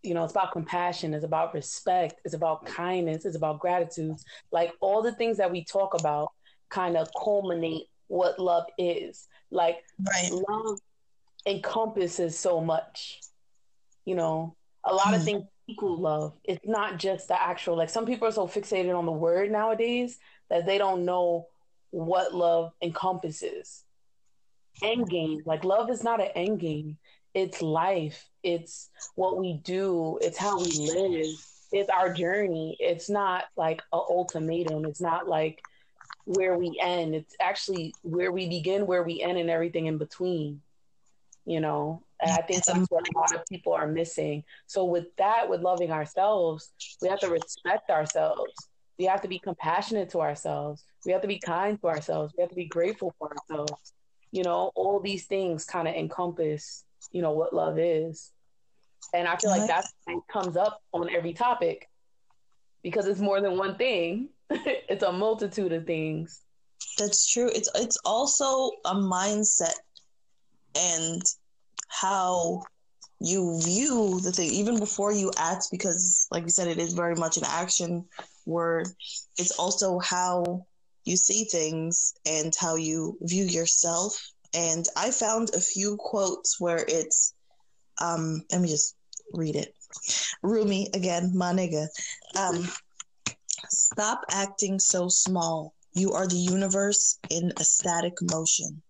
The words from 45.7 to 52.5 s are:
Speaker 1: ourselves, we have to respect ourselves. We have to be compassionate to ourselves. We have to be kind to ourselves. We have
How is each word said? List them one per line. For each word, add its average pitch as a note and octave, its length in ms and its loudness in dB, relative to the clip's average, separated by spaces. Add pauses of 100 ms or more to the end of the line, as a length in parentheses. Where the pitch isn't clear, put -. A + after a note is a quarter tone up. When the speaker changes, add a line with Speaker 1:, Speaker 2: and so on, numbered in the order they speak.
Speaker 1:
ourselves, E3 800 0 (300)
we F3+ 60 2
have G3 140 2
to F#3+ 80 0
respect F3 600 -2
ourselves. D#3 640 0 (460)
We F#3 60 2
have G3 160 2
to G3 60 -8
be F3+ 120 -6
compassionate F#3 720 -2
to E3+ 100 0
ourselves. D3 600 -4 (220)
We F3 80 0
have F#3+ 80 2
to G3+ 60 -4
be G3 120 -2
kind G3 420 -2
to F3+ 60 0
ourselves. D#3 500 -2
We F3 40 2
have F3 100 2